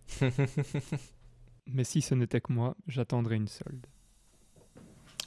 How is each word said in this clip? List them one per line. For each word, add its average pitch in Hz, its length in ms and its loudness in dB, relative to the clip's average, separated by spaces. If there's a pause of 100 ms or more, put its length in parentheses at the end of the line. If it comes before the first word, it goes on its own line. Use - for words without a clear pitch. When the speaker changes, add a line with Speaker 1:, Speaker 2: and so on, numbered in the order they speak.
(200)
Speaker 1:
<laughs> - 0 - (1500)
Speaker 2:
mais 127 180 0
si - 180 2
ce - 120 2
n'était 123 260 4
que - 120 0
moi, 120 240 0 (100)
j'attendrais 117 500 0
une 107 120 0
solde. - 380 -12 (1400)